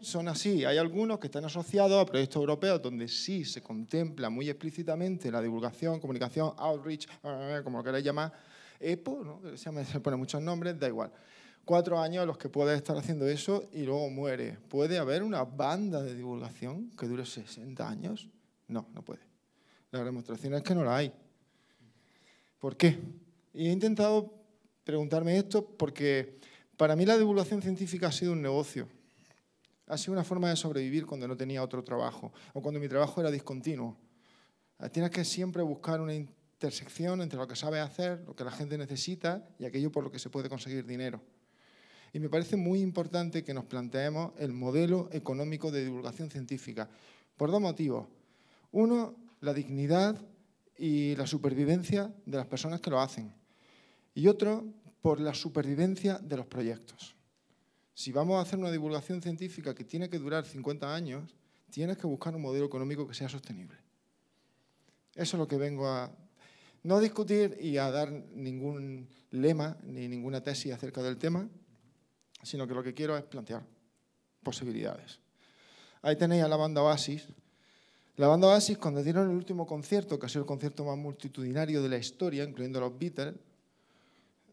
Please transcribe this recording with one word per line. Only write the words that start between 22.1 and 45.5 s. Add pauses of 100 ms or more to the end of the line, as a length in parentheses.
¿Por
qué? (540)
Y
he
intentado (520)
preguntarme
esto
porque (400)
para
mí
la
divulgación
científica
ha
sido
un
negocio. (1000)
Ha
sido
una
forma
de
sobrevivir
cuando
no
tenía
otro
trabajo (220)
o
cuando
mi
trabajo
era
discontinuo. (960)
Tienes
que
siempre
buscar
una
intersección
entre
lo
que
sabes
hacer,
lo
que
la
gente
necesita (100)
y
aquello
por
lo
que
se
puede
conseguir
dinero. (920)
Y
me
parece
muy
importante
que
nos
planteemos
el
modelo
económico